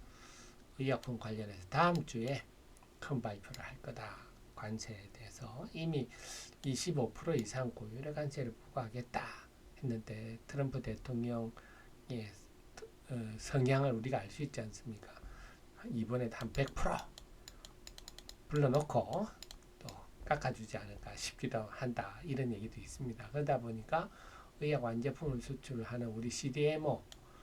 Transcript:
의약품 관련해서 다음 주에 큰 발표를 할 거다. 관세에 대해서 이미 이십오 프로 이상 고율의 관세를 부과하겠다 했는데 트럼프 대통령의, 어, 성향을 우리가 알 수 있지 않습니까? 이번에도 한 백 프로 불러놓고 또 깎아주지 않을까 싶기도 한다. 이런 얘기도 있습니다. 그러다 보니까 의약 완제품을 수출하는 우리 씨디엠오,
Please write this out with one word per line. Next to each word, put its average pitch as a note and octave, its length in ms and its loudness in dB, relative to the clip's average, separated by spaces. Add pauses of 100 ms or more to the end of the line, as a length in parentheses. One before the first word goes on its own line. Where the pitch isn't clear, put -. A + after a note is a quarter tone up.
(800)
의약품 B2+ 400 2
관련해서 G#2+ 500 -4
다음 E3+ 380 8
주에 B2 360 2 (560)
큰 C3 220 0
발표를 G#2 420 -6
할 - 200 -10
거다. A2+ 340 -8 (400)
관세에 G#2+ 560 -6
대해서 A#2 640 -8
이미 D#3+ 340 2 (560)
이십오 C3+ 480 4
프로 - 220 2
이상 B2+ 380 2
고율의 B2+ 420 -6
관세를 C#3+ 400 0
부과하겠다 - 960 -4 (320)
했는데 A2+ 640 -2
트럼프 C#3 360 0
대통령의, A#2 680 0 (1600)
어, A2+ 280 -2
성향을 C3+ 540 6
우리가 A#2 280 2
알 G2+ 100 -8
수 - 120 -6
있지 C#3 180 -2
않습니까? A2 520 -8 (800)
이번에도 A#2 460 2
한 A2+ 160 -2
백 C#3 220 2
프로 - 200 6 (1500)
불러놓고 C#3+ 800 6 (520)
또 - 100 -10 (360)
깎아주지 B2+ 520 2
않을까 G#2 400 -8
싶기도 - 460 -2
한다. G#2+ 640 -2
이런 C3 280 2
얘기도 G#2+ 280 -4
있습니다. A2+ 500 -6
그러다 C#3+ 280 2
보니까 A#2 520 0 (500)
의약 D3 240 4
완제품을 B2 560 2
수출하는 A#2+ 680 -4
우리 A2+ 200 -2
씨디엠오, D3 720 4 (400)